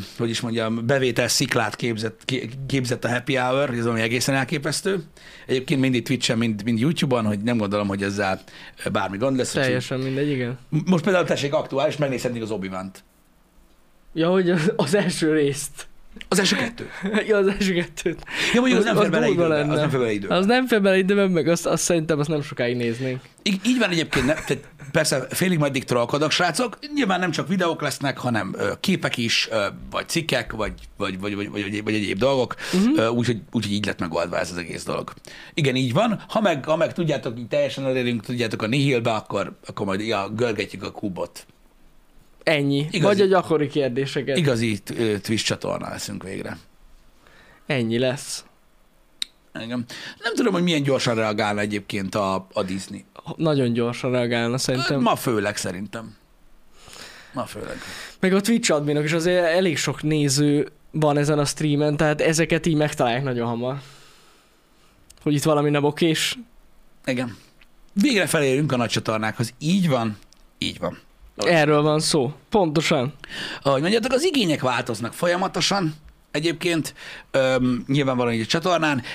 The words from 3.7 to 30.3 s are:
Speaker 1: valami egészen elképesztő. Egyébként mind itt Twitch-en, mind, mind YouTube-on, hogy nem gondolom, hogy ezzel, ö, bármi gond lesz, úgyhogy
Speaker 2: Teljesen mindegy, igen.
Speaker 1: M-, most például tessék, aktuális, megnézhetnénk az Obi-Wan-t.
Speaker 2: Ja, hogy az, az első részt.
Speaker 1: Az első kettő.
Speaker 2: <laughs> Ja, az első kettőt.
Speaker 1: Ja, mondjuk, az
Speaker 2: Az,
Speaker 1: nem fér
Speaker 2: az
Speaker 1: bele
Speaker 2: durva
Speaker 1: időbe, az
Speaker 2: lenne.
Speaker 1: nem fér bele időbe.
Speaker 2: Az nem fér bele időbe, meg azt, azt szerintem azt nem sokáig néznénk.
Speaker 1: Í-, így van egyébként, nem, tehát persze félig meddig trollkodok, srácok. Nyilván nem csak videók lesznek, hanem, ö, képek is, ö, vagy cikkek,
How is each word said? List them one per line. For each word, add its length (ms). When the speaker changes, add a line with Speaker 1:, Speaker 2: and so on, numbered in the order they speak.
Speaker 1:
valami 180
egészen 340
elképesztő. 680
Egyébként 340
mind 140
itt 100
Twitch-en, 320
mind, 260
mind 160
YouTube-on, 460
hogy 140
nem 180
gondolom, 300
hogy 160
ezzel, 360
ö, 40
bármi 280
gond 200
lesz, 100
úgyhogy 160
Speaker 2:
Teljesen 360
mindegy, 300
igen. 280
Speaker 1:
M-, 160
most 180
például 220
tessék, 280
aktuális, 440
megnézhetnénk 460
az 80
Obi-Wan-t. 520
Speaker 2:
Ja, 160
hogy 200
az, 260
az 200
első 380
részt. 540
Speaker 1:
Az 120
első 160
kettő. 340
Speaker 2:
<laughs> 240
Ja, 100
az 100
első 260
kettőt. 500
Speaker 1:
Ja, 80
mondjuk, 200
az 40
Speaker 2:
Az, 80
Speaker 1:
nem 100
fér 20
Speaker 2:
az 140
Speaker 1:
bele 80
Speaker 2:
durva 180
Speaker 1:
időbe, 100
az 120
Speaker 2:
lenne. 140
Speaker 1:
nem 80
fér 100
bele 120
időbe. 240
Speaker 2:
Az 100
nem 220
fér 140
bele 160
időbe, 300
meg 200
azt, 180
azt 180
szerintem 360
azt 100
nem 120
sokáig 340
néznénk. 460
Speaker 1:
Í-, 220
így 140
van 100
egyébként, 360
nem, 100
tehát 200
persze 380
félig 300
meddig 240
trollkodok, 480
srácok. 460
Nyilván 260
nem 120
csak 160
videók 340
lesznek, 360
hanem, 400
ö, 220
képek 380
is, 340
ö, 140
vagy 180
cikkek, 420